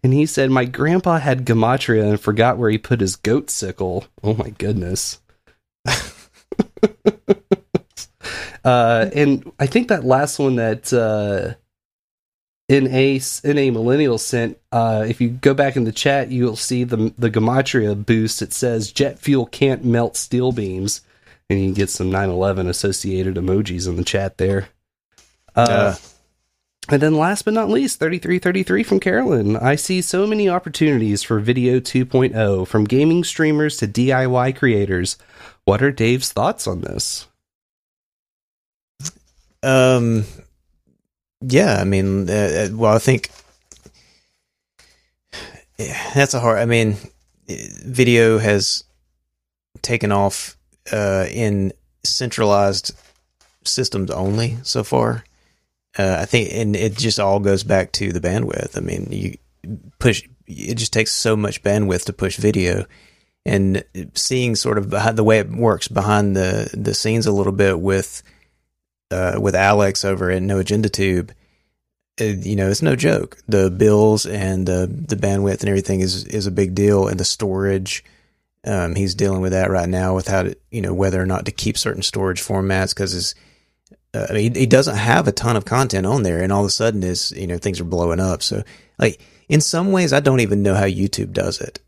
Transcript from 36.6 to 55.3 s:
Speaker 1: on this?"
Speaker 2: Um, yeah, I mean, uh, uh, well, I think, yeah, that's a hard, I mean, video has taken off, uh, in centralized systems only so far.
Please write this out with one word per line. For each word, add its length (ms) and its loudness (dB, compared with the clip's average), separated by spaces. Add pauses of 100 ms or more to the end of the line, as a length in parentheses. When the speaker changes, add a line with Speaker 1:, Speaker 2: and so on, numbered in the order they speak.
Speaker 1:
on 160 -6
this?" 440 -8 (2250)
Speaker 2:
Um, 640 4 (1160)
yeah, 400 4
I 40 0
mean, 460 0
uh, 400 0
uh, 60 -8
well, 180 4
I 60 4
think, 280 0 (2500)
yeah, 380 -10
that's 200 2
a 40 0
hard, 200 2
I 60 0
mean, 320 2 (520)
video 880 2
has 460 0 (960)
taken 300 0
off, 440 -2 (360)
uh, 360 0
in 440 -2 (320)
centralized 880 0 (720)
systems 480 -4
only 500 -2
so 220 -4
far. 400 -2 (760)